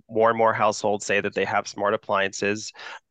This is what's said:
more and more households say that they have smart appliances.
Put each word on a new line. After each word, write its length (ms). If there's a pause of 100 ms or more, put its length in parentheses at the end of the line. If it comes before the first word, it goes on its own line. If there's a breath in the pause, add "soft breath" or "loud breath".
more 220
and 80
more 140
households 540
say 140
that 140
they 100
have 240
smart 260
appliances. 800 (380 loud breath)